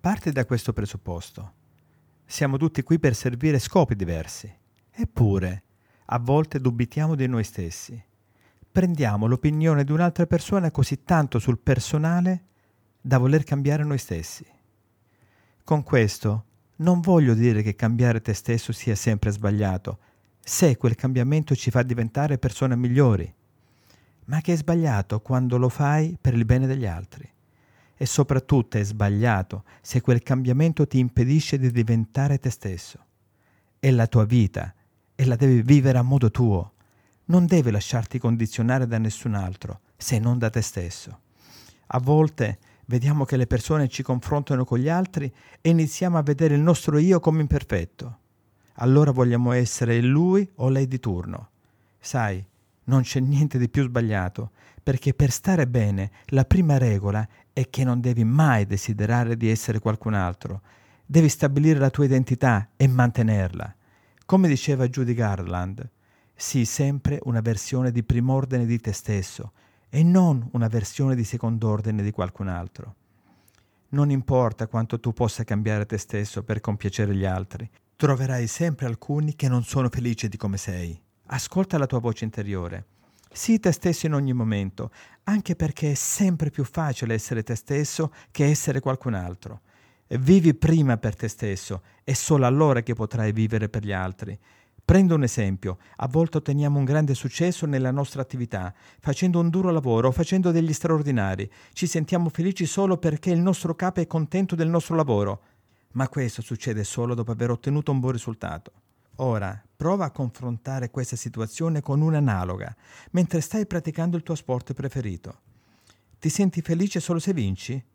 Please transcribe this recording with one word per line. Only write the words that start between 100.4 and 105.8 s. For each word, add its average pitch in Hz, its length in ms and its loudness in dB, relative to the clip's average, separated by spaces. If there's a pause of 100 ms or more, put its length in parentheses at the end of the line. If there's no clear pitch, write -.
degli 165 240 2
straordinari. 120 760 -2 (220)
Ci - 140 -6
sentiamo 170 420 -2
felici 175 380 -4
solo 190 320 0
perché 160 320 -2
il 170 100 2
nostro 170 340 0
capo 180 260 -4
è 160 60 -2
contento 180 480 -2
del 160 140 0
nostro 165 280 -2
lavoro. 104 460 0 (500)